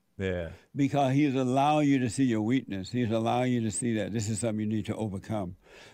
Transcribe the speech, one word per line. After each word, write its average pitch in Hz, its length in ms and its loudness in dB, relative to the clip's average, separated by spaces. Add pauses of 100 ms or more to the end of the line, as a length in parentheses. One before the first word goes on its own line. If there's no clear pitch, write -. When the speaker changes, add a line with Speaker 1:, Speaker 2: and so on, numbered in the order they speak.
(160)
Speaker 1:
Yeah. 90 340 -2 (240)
Speaker 2:
Because 139 380 2
he's 139 220 4
allowing 135 540 2
you 139 100 4
to 123 100 0
see 131 160 0
your 117 160 2
weakness. 107 500 -2
He's 120 200 0
allowing 117 420 2
you 123 100 2
to 110 80 0
see 117 260 -2
that 95 160 -2
this 107 180 -2
is 107 100 -2
something 110 200 -2
you 107 60 -2
need 107 200 -2
to - 100 -4
overcome. 98 600 -6 (380)